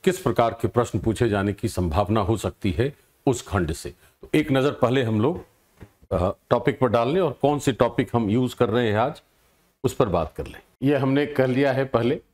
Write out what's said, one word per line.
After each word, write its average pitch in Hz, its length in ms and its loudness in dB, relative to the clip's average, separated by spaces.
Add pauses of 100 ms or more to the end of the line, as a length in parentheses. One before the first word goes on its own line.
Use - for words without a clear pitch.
किस 180 140 2
प्रकार 117 440 0
के - 60 -2
प्रश्न 113 300 0
पूछे 110 300 0
जाने 101 240 0
की 107 160 -6
संभावना 95 520 0
हो 104 160 0
सकती 98 340 -4
है 120 260 -2 (300)
उस 123 160 0
खंड 85 300 -2
से। - 180 -10
तो - 440 -20
एक 151 180 2
नजर 135 180 2
पहले 131 320 0
हम 110 180 0
लोग, 151 240 0 (680)
अ, 92 180 0 (200)
टॉपिक 120 300 0
पर 127 80 2
डाल 117 200 2
लें 175 120 0
और 147 220 -2
कौन 143 160 2
से 135 140 -2
टॉपिक 117 420 0
हम 113 160 0
यूज़ 123 260 0
कर 120 120 2
रहे 117 200 0
हैं 104 100 0
आज, 139 240 -2 (640)
उस 127 100 0
पर 120 140 2
बात 82 280 -2
कर 73 100 -10
लें। - 140 -18 (220)
ये 143 140 2
हमने 135 300 0
कर 131 220 0
लिया 135 240 0
है 131 120 -2
पहले। 120 360 0 (140)